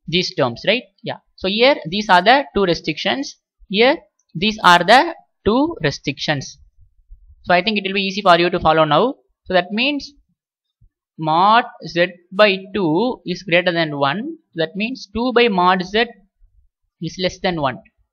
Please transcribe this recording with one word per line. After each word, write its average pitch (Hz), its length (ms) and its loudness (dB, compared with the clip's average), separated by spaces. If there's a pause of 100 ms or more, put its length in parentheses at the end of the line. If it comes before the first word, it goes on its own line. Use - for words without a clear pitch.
these 175 260 -2
terms, 123 340 -4
right? 226 160 -2 (200)
Yeah. 143 140 -8 (180)
So - 120 -8
here 233 280 2 (120)
these 208 220 -6
are 180 140 6
the 269 220 4 (100)
two 202 80 2
restrictions. 190 720 -4 (340)
Here 240 280 2 (360)
these 214 300 -2
are 175 160 8
the 254 360 4 (300)
two 277 380 0
restrictions. 143 760 -6 (840)
So 180 100 0
I 180 100 4
think 214 140 -2
it 196 100 -4
will 196 80 -6
be 202 80 -2
easy 196 180 -4
for 180 180 6
you 175 100 2
to 180 100 -2
follow 160 260 4
now. 170 300 2 (300)
So 190 80 -8
that 185 180 0
means 269 400 -4 (1040)
mod 185 480 2 (220)
z 170 200 0 (240)
by 196 260 2 (160)
two 196 520 -2
is 175 180 -8
greater 180 280 0
than 160 260 -2
one. 185 400 -4 (180)
That 160 200 -4
means 226 380 -8
two 240 200 -4
by 240 140 4
mod 185 360 2
z 202 220 -2 (960)
is 165 200 -10
less 180 180 -4
than 180 200 -4
one. 131 200 -4 (320)